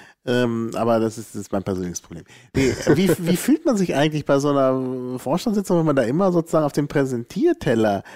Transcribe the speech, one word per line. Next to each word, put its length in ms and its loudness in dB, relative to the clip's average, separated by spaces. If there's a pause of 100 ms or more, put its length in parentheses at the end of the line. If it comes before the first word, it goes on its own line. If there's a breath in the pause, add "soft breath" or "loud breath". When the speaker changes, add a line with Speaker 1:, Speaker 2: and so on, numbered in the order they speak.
(280 loud breath)
Speaker 1:
Ähm, 460 -2
aber 240 2
das 200 -2
ist, 180 -14
das 60 -8
ist 100 -20
mein 100 -2
persönliches 380 -6
Problem. 240 -18 (300 loud breath)
Nee, 200 2 (200)
wie, 140 2
Speaker 2:
<laughs> 120 2
Speaker 1:
wie 160 0
fühlt 280 0
man 120 2
sich 180 0
eigentlich 300 0
bei 160 2
so 100 0
einer 720 0
Vorstandssitzung, 580 0
wenn 80 2
man 80 2
da 80 4
immer 300 2
sozusagen 320 0
auf 80 -2
dem 160 -2
Präsentierteller 1120 0 (140 loud breath)